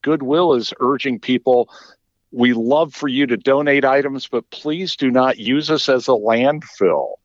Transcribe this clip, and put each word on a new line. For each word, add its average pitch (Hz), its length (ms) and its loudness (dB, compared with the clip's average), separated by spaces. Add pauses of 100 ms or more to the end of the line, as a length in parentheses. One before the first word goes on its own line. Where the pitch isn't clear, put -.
Goodwill 151 520 0
is 120 260 -2
urging 131 400 -2
people, 123 500 0 (640)
"We 123 220 0
love 139 420 0
for 151 120 -6
you 135 200 0
to 120 100 -2
donate 139 480 0
items, 135 420 0
but 120 220 -6
please 165 460 -8
do 135 160 0
not 127 260 2
use 135 320 -2
us 156 200 0
as 127 180 0
a 135 40 2
landfill." 113 1120 0